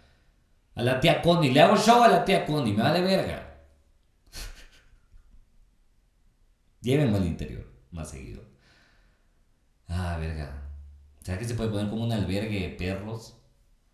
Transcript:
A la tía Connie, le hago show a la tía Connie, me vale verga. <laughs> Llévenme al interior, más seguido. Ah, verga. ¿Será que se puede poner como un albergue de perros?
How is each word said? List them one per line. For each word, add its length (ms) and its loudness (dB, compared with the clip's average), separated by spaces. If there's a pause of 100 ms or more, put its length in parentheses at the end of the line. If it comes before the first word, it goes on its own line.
(760)
A 80 -6
la 180 0
tía 220 2
Connie, 280 4
le 100 6
hago 160 8
show 260 6
a 60 8
la 160 4
tía 200 2
Connie, 280 -2
me 100 0
vale 180 2
verga. 640 -4 (640)
<laughs> 2500 -20
Llévenme 340 2
al 100 0
interior, 400 -8 (240)
más 200 -12
seguido. 320 -16 (1500)
Ah, 320 -6
verga. 500 -10 (520)
¿Será 160 -8
que 80 -8
se 80 -6
puede 160 -4
poner 180 -4
como 160 -6
un 80 -2
albergue 480 -2
de 100 -6
perros? 680 -10 (560)